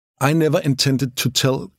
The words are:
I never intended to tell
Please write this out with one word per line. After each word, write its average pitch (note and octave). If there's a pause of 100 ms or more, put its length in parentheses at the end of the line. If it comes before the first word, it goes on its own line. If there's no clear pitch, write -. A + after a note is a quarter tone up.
(200)
I C#3
never D#3
intended C3+
to -
tell C3